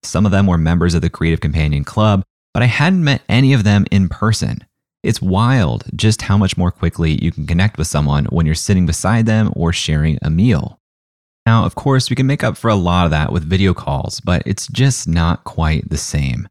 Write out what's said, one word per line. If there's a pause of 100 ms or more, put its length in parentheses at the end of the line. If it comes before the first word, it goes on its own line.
Some
of
them
were
members
of
the
Creative
Companion
Club, (300)
but
I
hadn't
met
any
of
them
in
person. (380)
It's
wild (100)
just
how
much
more
quickly
you
can
connect
with
someone
when
you're
sitting
beside
them
or
sharing
a
meal. (680)
Now,
of
course,
we
can
make
up
for
a
lot
of
that
with
video
calls,
but
it's
just
not
quite
the
same.